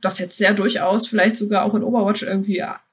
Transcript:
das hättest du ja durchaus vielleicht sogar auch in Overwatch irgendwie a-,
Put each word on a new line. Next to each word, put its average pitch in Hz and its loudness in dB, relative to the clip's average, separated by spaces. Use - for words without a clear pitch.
das - -2
hättest 180 -6
du 214 0
ja 202 6
durchaus 202 0
vielleicht 214 2
sogar 208 0
auch 208 0
in 214 0
Overwatch 214 0
irgendwie 196 -2
a-, - -8